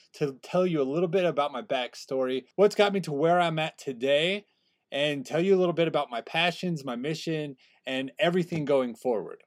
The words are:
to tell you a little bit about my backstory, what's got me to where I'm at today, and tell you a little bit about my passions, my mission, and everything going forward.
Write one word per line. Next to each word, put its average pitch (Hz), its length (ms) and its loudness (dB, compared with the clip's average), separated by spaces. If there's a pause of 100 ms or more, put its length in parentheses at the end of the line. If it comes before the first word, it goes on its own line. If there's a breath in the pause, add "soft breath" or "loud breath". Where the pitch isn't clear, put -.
(120)
to 139 300 -4
tell 180 220 0
you 165 160 2
a 135 40 2
little 160 240 0
bit 180 160 2
about 147 260 0
my 127 120 -8
backstory, 131 800 -4 (100)
what's 202 220 4
got 208 160 4
me 196 80 -2
to 160 120 -6
where 165 280 4
I'm 165 180 0
at 156 200 -4
today, 143 680 0 (480)
and 143 340 -2
tell 151 140 0
you 190 160 4
a - 20 2
little 180 140 2
bit 160 160 2
about 147 220 -2
my - 100 -6
passions, 165 640 -2
my 131 100 -4
mission, 151 640 -4 (280 soft breath)
and 131 340 -4
everything 170 460 0
going 131 300 2
forward. 110 520 -4